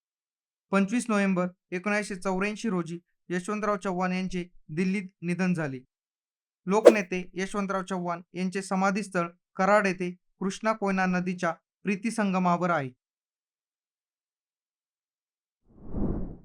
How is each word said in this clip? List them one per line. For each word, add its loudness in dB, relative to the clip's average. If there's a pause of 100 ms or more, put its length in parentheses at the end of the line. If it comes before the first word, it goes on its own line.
(720)
पंचवीस 2
नोव्हेंबर 2 (240)
एकोणीसशे -4
चौऱ्याऐंशी -2
रोजी -2 (300)
यशवंतराव -2
चव्हाण -2
यांचे -4 (200)
दिल्लीत 0 (120)
निधन 0
झाले. -4 (840)
लोकनेते 6
यशवंतराव -4
चव्हाण -6 (120)
यांचे -4
समाधीस्थळ 0 (280)
कराड 4
येथे -2
कृष्णा -4
कोयना 0
नदीच्या 0 (300)
प्रीतिसंगमावर 0
आहे. 0 (3500)